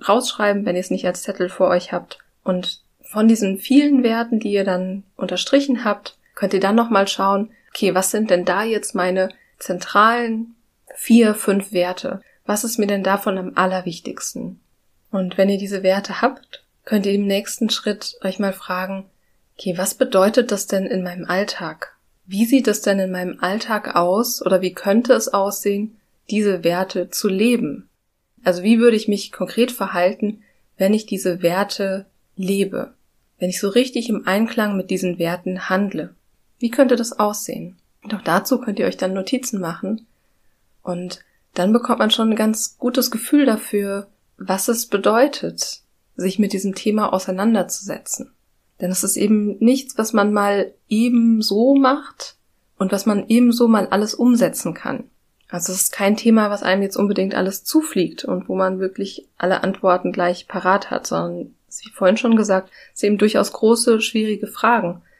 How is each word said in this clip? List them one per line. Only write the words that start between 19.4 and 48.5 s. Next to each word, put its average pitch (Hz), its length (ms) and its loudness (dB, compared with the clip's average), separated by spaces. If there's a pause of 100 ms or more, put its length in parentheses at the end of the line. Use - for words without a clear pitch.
„Okay, 180 180 -4
was 202 200 -4
bedeutet 214 560 2
das 196 160 -4
denn 190 180 -2
in 190 160 -2
meinem 180 240 -8
Alltag? 180 680 -6 (320)
Wie 196 180 0
sieht 247 220 4
es 208 140 0
denn 196 180 2
in 185 100 -2
meinem 180 300 -6
Alltag 208 560 -4
aus 185 500 0
oder 185 160 2
wie 180 120 -2
könnte 233 400 4
es 220 140 0
aussehen, 202 720 -2 (320)
diese 202 340 0
Werte 180 460 -2
zu - 180 -4
leben? 190 640 0 (540)
Also 180 180 2
wie 226 160 6
würde 226 180 6
ich 214 120 -2
mich 202 240 -4
konkret 226 400 -2
verhalten, 202 720 -2 (340)
wenn 196 160 2
ich 214 140 -2
diese 185 340 -4
Werte 196 640 -2 (300)
lebe? 196 580 -4 (460)
Wenn 185 100 -2
ich 180 100 -6
so 202 100 -2
richtig 240 400 0
im 202 180 -4
Einklang 208 500 0
mit 190 140 -4
diesen 180 260 -2
Werten 180 500 -6
handle? 190 460 -2 (460)
Wie 233 100 -2
könnte 247 260 4
das 233 220 -4
aussehen?“ 208 600 -4 (260)
Und 208 120 -8
auch 190 60 -8
dazu 202 400 0
könnt 202 180 -6
ihr 202 60 0
euch 185 100 -2
dann 190 180 -4
Notizen 196 460 -4
machen. 185 480 -6 (760)
Und 180 380 -8 (340)
dann 190 200 2
bekommt 233 260 0
man 220 100 2
schon 220 200 0
ein 220 80 2
ganz 220 400 -2
gutes 247 340 -2
Gefühl 285 340 2
dafür, 202 640 -2 (300)
was 190 320 -4
es 233 160 0
bedeutet, 208 960 0 (340)
sich 185 240 -4
mit 202 140 2
diesem 190 200 -2
Thema 214 380 -2
auseinanderzusetzen. 196 1200 -2 (480)